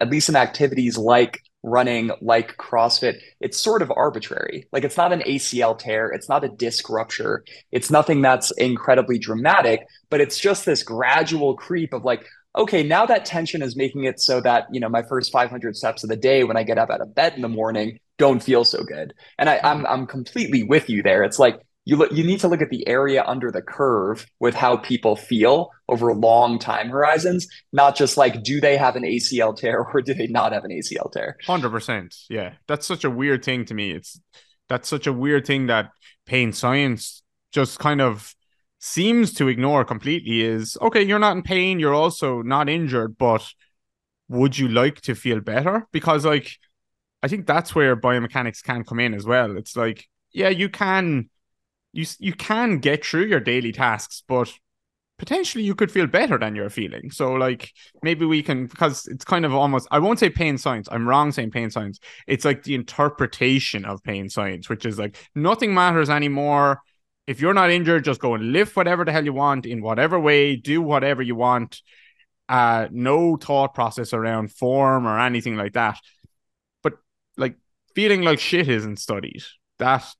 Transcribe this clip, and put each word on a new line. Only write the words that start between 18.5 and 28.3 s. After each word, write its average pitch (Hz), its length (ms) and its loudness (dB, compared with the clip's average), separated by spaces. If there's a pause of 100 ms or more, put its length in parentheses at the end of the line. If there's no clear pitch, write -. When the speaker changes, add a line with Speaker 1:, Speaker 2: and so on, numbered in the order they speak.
Speaker 1:
so - 180 -2
good. - 320 -12 (240)
And 147 100 2
I, 147 160 4
I'm, 147 220 0
I'm 135 200 -2
completely 131 580 -2
with 139 260 2
you 104 120 0
there. 98 200 4
It's - 160 0
like, 127 200 6 (260)
you 147 120 2
look, 151 160 4
you 156 120 0
need 190 160 0
to 190 80 2
look 170 140 0
at - 80 -2
the - 180 -6
area 135 380 2
under 123 240 -4
the 92 120 -6
curve 110 640 -2 (140)
with 120 140 2
how 123 220 2
people 117 400 0
feel 123 540 2 (180)
over 117 260 2
long 117 440 4
time 113 300 -4
horizons, 160 580 0 (260)
not 139 240 6
just, 139 200 2
like, 120 260 4